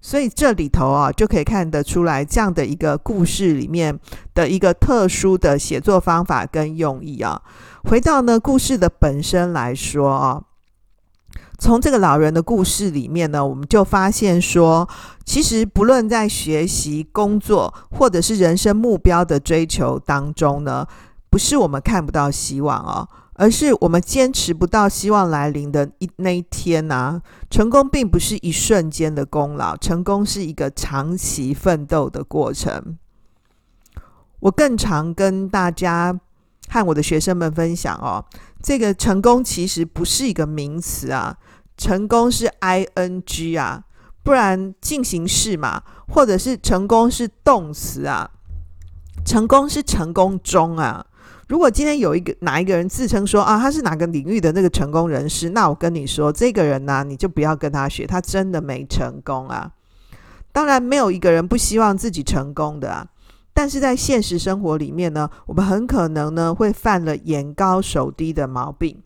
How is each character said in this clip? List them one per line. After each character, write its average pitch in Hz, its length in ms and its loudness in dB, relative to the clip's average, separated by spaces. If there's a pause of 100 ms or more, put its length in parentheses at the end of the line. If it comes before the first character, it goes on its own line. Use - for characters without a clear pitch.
所 - 160 -2
以 262 120 0
这 269 220 2
里 170 140 -2
头 139 220 2
啊， 143 240 2
就 214 140 2
可 208 120 2
以 151 60 0
看 180 260 0
得 147 140 -2
出 175 200 0
来 147 200 0
这 - 160 0
样 202 120 2
的 160 120 0
一 139 100 -4
个 156 220 -2
故 196 260 -2
事 170 300 2
里 127 160 -2
面 156 280 -2 (380)
的 165 140 2
一 185 100 0
个 185 140 4
特 226 340 4
殊 190 300 2
的 143 220 4
写 143 200 -4
作 185 220 4
方 170 240 0
法 135 220 -2
跟 156 280 -4
用 143 300 -4
意 143 160 -10
啊。 85 200 -4 (440)
回 233 160 4
到 285 220 2
呢， 233 180 4
故 269 180 2
事 262 200 0
的 175 100 4
本 147 340 0
身 175 300 0
来 123 220 -2
说 139 360 0
啊， 135 300 0 (1160)
从 226 200 4
这 262 120 2
个 262 80 4
老 165 180 6
人 156 160 4
的 165 100 2
故 196 220 2
事 196 240 -2
里 143 200 -4
面 160 220 -2
呢， 147 160 0
我 135 80 -4
们 139 140 -8
就 202 160 6
发 190 260 2
现 185 300 2
说， 170 480 4 (380)
其 285 160 0
实 226 240 0
不 196 180 2
论 240 240 4
在 220 180 0
学 156 400 -2
习、 151 460 -4
工 208 260 0
作， 180 340 2 (180)
或 262 180 4
者 175 140 2
是 220 140 0
人 180 200 4
生 208 180 2
目 220 220 2
标 175 260 4
的 165 160 0
追 165 280 0
求 131 320 -2
当 143 340 -4
中 147 320 0
呢， 135 220 -4 (420)
不 - 100 4
是 285 200 2
我 196 100 4
们 139 120 -4
看 185 240 0
不 143 80 -8
到 143 180 0
希 135 300 -6
望 139 240 0
哦， - 240 -6 (240)
而 208 180 4
是 277 300 2
我 180 80 2
们 170 100 4
坚 254 320 2
持 - 220 -2
不 170 140 0
到 208 200 2
希 196 240 -2
望 196 200 4
来 147 180 0
临 143 240 -6
的 143 180 0 (100)
一， 175 160 -6
那 185 140 -2
一 180 120 -2
天 160 500 -2
啊。 131 300 -4 (260)
成 226 220 4
功 277 180 6
并 269 180 0
不 175 120 2
是 208 240 -2
一 170 100 -2
瞬 170 380 2
间 156 220 -2
的 143 120 -2
功 147 320 -4
劳， 87 220 -4
成 170 260 -2
功 202 200 0
是 202 200 -4
一 156 80 -6
个 143 180 -4
长 143 460 -6
期 139 380 -4
奋 151 320 0
斗 139 240 0
的 143 120 -10
过 139 300 -2
程。 - 460 -8 (1400)
我 196 100 4
更 269 260 2
常 170 360 -2
跟 190 360 -2
大 190 200 0
家 175 480 -2 (520)
和 220 180 0
我 160 80 2
的 147 80 0
学 156 160 0
生 180 180 0
们 165 140 -2
分 165 240 -2
享 143 220 -6
哦， 107 280 -6 (380)
这 277 160 0
个 208 160 2
成 196 260 0
功 240 220 6
其 175 240 -4
实 165 180 -2
不 160 200 -6
是 262 240 -2
一 208 40 -2
个 156 140 -2
名 151 340 -8
词 - 300 -8
啊， - 260 -6 (400)
成 190 300 -2
功 233 240 4
是 233 160 -2 (140)
I 185 340 0
N 185 320 -4
G 165 320 -6
啊， 139 240 -6 (400)
不 - 80 0
然 190 500 2
进 285 220 -4
行 170 240 -4
式 196 300 -2
嘛， 143 260 -4 (240)
或 294 180 4
者 196 140 2
是 254 180 -2
成 190 300 0
功 226 240 4
是 240 180 -4 (140)
动 190 300 2
词 - 340 -8
啊， 127 240 -4 (920)
成 226 240 2
功 277 200 6
是 285 140 -4
成 165 320 -2
功 190 240 2
中 165 380 2
啊。 147 280 -4 (440)
如 302 100 0
果 330 100 6
今 277 160 2
天 294 140 0
有 170 160 2
一 175 60 0
个， 175 120 -6 (100)
哪 147 180 0
一 180 40 -2
个 185 120 0
人 175 120 -2
自 240 200 -4
称 196 180 0
说 202 160 4
啊， 208 160 2
他 254 100 2
是 294 140 -2
哪 175 140 -2
个 165 100 -2
领 156 180 -4
域 202 160 -2
的 165 120 2
那 190 100 2
个 180 80 4
成 147 220 -2
功 165 160 0
人 143 200 -2
士， 165 220 -4
那 202 180 2
我 143 60 0
跟 170 180 -2
你 151 140 -6
说， 151 260 0
这 233 200 0
个 196 100 0
人 139 260 0
啊， 139 140 0
你 139 140 -10
就 190 120 -2
不 165 120 -4
要 151 160 0
跟 143 160 -6
他 143 160 -2
学， - 180 -8
他 180 140 -2
真 190 320 -4
的 160 100 -4
没 135 240 -8
成 131 380 -6
功 131 240 -6
啊。 127 240 -10 (800)
当 294 120 0
然， 277 160 4
没 247 140 -2
有 247 160 2
一 185 80 -2
个 170 140 4
人 165 160 2
不 240 80 0
希 226 240 0
望 202 180 2
自 233 100 -4
己 165 140 -6
成 139 320 -4
功 151 240 -4
的 113 140 -6
啊， - 120 -10 (480)
但 285 160 2
是 269 120 -4
在 262 160 2
现 247 260 0
实 175 160 -4
生 190 240 -2
活 156 160 -2
里 143 140 -6
面 165 200 -4
呢， 151 160 -4 (180)
我 - 60 -12
们 185 140 0
很 196 180 0
可 240 220 0
能 156 300 -4
呢， 165 180 0
会 208 180 0
犯 190 320 -2
了 156 120 -2
眼 147 360 -6
高 185 300 0
手 139 300 -4
低 160 200 -6
的 147 140 -4
毛 131 240 -6
病 151 360 -6